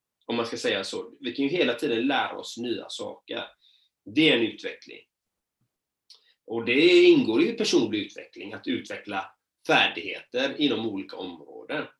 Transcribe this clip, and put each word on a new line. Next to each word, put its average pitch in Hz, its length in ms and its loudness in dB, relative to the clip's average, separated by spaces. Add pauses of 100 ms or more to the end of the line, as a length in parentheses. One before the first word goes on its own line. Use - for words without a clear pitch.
(260)
om 117 100 -4
man 117 100 0
ska - 120 -8
säga 104 260 -2
så. 92 360 -10
Vi 123 140 -8
kan 139 120 -2
ju 139 60 0
hela 147 220 2
tiden 131 340 -2
lära 110 300 -2
oss - 200 -12
nya 117 320 -6
saker. - 540 -10 (720)
Det 156 140 6
är 123 80 4
en 113 100 0
utveckling. - 520 -12 (1500)
Och 113 180 -6
det 170 380 6
ingår 131 380 6
ju 214 80 4
i - 80 -4
personlig 120 480 2
utveckling, - 480 -16
att - 140 -14
utveckla 101 640 -6 (360)
färdigheter 123 920 0
inom 113 280 0
olika 95 280 -8
områden. 92 680 -10 (140)